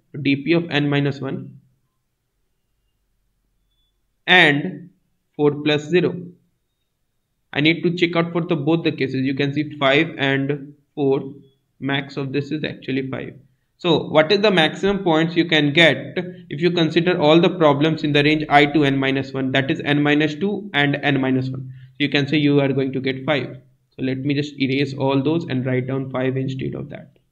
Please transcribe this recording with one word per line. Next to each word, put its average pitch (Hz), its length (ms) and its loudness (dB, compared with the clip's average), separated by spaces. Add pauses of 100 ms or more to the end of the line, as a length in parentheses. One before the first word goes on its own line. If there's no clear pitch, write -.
(220)
D 139 220 2
P 156 100 0
of 170 160 0
n 143 200 0
minus 143 300 -2
one 135 400 -10 (2750)
and 165 640 2 (440)
four 147 160 4 (120)
plus 151 260 0
zero. 170 260 2 (1400)
I - 80 -4
need 160 240 2
to 175 120 0
check 170 200 0
out 170 160 0
for 170 100 -2
the 175 140 -2
both 160 300 0
the 147 80 0
cases. 131 320 -4
You 135 100 -2
can 139 180 -2
see 147 240 -6
five 147 400 2
and 139 560 -2 (220)
four, 135 380 -2 (480)
max 139 340 -6
of 139 160 -6
this 139 200 -4
is 156 120 -6
actually 135 460 -6
five. 131 240 -10 (440)
So 160 300 0
what 156 240 4
is 202 80 4
the 208 120 4
maximum 185 520 0
points 165 320 2
you 160 80 2
can 151 300 2
get 147 440 2 (320)
if 147 120 -8
you 175 100 2
consider 170 480 2
all 156 220 6
the 185 80 4
problems 156 560 2
in 147 80 0
the 143 100 4
range 151 240 2
I 143 200 6
to 151 180 2
n 139 120 2
minus 135 360 -2
one, 131 180 -4
that 135 180 0
is 165 140 -4
n 147 180 2
minus 147 340 2
two 196 380 -4
and 143 300 2
n 143 160 0
minus 131 300 0
one? - 240 -10 (180)
So - 60 -20
you 143 120 -2
can 143 160 0
say 147 120 0
you 143 240 2
are 135 100 0
going 135 220 -2
to 131 80 -6
get 131 240 -6
five. 139 320 -4 (380)
So 127 60 -14
let 131 180 -4
me 143 140 -2
just 143 260 -4
erase 135 340 -2
all 135 280 0
those 160 280 -2
and 127 160 -4
write 127 220 -2
down 135 220 -6
five 131 280 -4
instead 131 380 -6
of 143 140 -10
that. - 280 -18 (140)